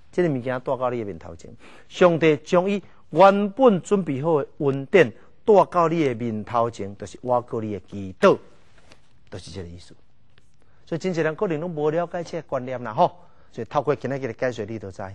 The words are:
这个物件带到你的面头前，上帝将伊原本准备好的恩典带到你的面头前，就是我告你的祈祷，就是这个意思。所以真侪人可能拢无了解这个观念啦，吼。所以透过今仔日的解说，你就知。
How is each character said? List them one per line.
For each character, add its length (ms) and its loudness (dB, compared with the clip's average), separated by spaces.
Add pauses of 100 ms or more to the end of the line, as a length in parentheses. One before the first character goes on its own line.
(120)
这 100 0
个 100 2
物 60 -2
件 220 -6
带 160 -4
到 120 -2
你 120 -4
的 40 -6
面 140 -10
头 160 -16
前， 160 -20 (380)
上 280 4
帝 200 4
将 340 0
伊 100 -2 (300)
原 400 6
本 320 4
准 220 0
备 180 -4
好 180 2
的 80 -6 (100)
恩 280 -2
典 260 4 (320)
带 200 6
到 240 0
你 160 0
的 100 0
面 300 -6
头 260 -2
前， 260 -10
就 80 -12
是 160 -16
我 200 0
告 200 -6
你 120 -6
的 80 -8 (100)
祈 300 -10
祷， 180 6 (880)
就 80 -16
是 140 -16
这 120 -12
个 60 -14
意 120 -16
思。 160 -20 (880)
所 100 -8
以 60 -6
真 120 -4
侪 120 -2
人 100 -2
可 140 -2
能 100 -2
拢 140 -8
无 180 -2
了 160 -2
解 160 -10
这 180 -10
个 20 -12
观 220 -6
念 200 -8
啦， 100 -10
吼。 160 4 (400)
所 100 -12
以 40 -8
透 180 -2
过 140 0
今 120 -8
仔 80 -4
日 160 -6
的 0 -
解 200 -4
说， 120 -8
你 140 -8
就 140 -12
知。 100 -14 (120)